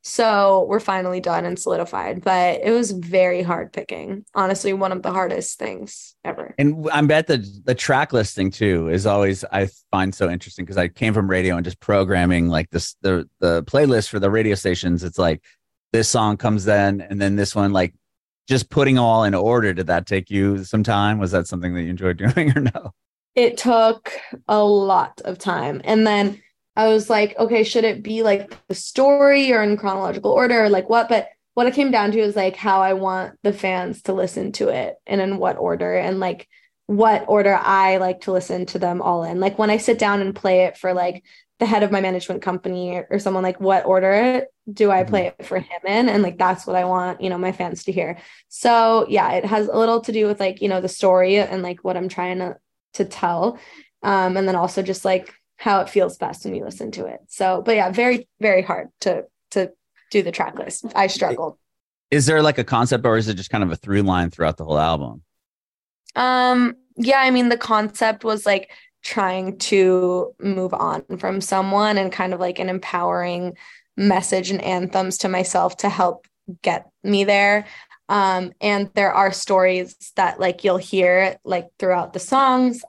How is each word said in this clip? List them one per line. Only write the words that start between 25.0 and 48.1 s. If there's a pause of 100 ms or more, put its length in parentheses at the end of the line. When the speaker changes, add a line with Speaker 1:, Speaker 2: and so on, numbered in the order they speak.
Speaker 1:
of
time.
And
then (360)
I
was
like,
"Okay,
should
it
be,
like, (120)
the
story
or
in
chronological
order
or,
like,
what?"
But (260)
what
it
came
down
to
is,
like,
how
I
want
the
fans
to
listen
to
it (100)
and
in
what
order
and,
like, (380)
what
order
I
like
to
listen
to
them
all
in.
Like,
when
I
sit
down
and
play
it
for,
like, (380)
the
head
of
my
management
company
or,
or
someone,
like,
what
order (260)
do
I
Speaker 2:
Mm-hmm.
Speaker 1:
play (120)
it
for
him
in?
And,
like,
that's
what
I
want,
you
know,
my
fans
to
hear. (320)